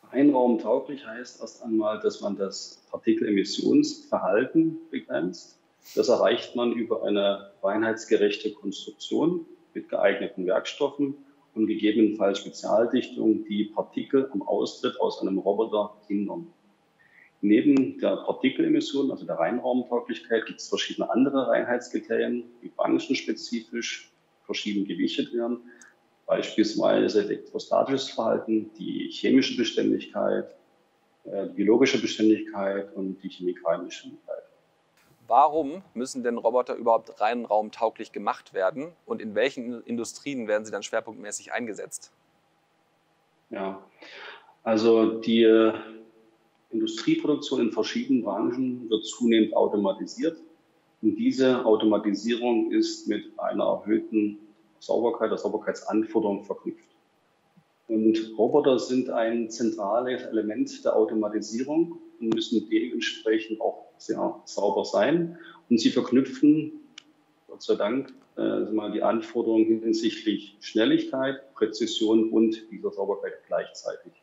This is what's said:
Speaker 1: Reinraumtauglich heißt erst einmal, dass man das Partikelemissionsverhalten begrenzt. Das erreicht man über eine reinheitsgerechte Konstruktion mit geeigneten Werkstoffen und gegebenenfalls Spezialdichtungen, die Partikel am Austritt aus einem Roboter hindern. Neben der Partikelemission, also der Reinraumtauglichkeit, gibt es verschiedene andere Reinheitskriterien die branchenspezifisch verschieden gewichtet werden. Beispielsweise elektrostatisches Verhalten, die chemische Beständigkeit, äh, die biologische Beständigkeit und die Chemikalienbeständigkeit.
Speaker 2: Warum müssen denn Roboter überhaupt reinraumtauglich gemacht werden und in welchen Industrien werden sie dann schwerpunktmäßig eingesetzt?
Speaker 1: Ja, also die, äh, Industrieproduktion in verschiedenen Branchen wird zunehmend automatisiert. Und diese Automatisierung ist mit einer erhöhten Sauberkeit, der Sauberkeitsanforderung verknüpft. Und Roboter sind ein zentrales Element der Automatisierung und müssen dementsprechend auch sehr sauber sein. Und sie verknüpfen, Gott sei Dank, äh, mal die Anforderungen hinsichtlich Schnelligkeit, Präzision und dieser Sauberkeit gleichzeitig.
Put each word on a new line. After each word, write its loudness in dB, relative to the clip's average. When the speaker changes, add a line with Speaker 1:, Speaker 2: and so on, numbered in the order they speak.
Speaker 1:
Reinraumtauglich 2
heißt -14
erst -16
einmal, 0
dass -2
man -4
das -8
Partikelemissionsverhalten 2
begrenzt. -6
Das 2
erreicht 2
man 0
über -2
eine 0
reinheitsgerechte 0
Konstruktion -4
mit -12
geeigneten 0
Werkstoffen -2
und 2
gegebenenfalls 2
Spezialdichtungen, 0
die 0
Partikel -2
am -6
Austritt -2
aus -2
einem -2
Roboter 0
hindern. -4
Neben 4
der 2
Partikelemission, 0
also -10
der -4
Reinraumtauglichkeit, -2
gibt -14
es -14
verschiedene -4
andere 2
Reinheitskriterien -2
die -16
branchenspezifisch -4
verschieden -4
gewichtet -2
werden. -2
Beispielsweise 2
elektrostatisches -2
Verhalten, -2
die -6
chemische 2
Beständigkeit, 0
äh, -6
die -12
biologische 4
Beständigkeit 0
und -8
die -10
Chemikalienbeständigkeit. -6
Speaker 2:
Warum 2
müssen -6
denn -2
Roboter 0
überhaupt 0
reinraumtauglich -2
gemacht -6
werden -2
und -6
in -10
welchen -2
Industrien -8
werden 0
sie -12
dann -8
schwerpunktmäßig -8
eingesetzt? -10
Speaker 1:
Ja, -8
also 4
die, 4
äh, 8
Industrieproduktion 0
in 2
verschiedenen 0
Branchen -2
wird 2
zunehmend 4
automatisiert. 0
Und 2
diese 2
Automatisierung 2
ist 0
mit -6
einer -2
erhöhten 0
Sauberkeit, 0
der -2
Sauberkeitsanforderung -2
verknüpft. -10
Und 2
Roboter 4
sind -2
ein -2
zentrales -2
Element -4
der 2
Automatisierung 0
und -2
müssen -2
dementsprechend -2
auch -4
sehr -4
sauber 0
sein. 0
Und 6
sie 4
verknüpfen, 2
Gott -18
sei 2
Dank, -2
äh, -2
mal -2
die -2
Anforderungen 2
hinsichtlich -2
Schnelligkeit, 0
Präzision 0
und 2
dieser -6
Sauberkeit -4
gleichzeitig. -8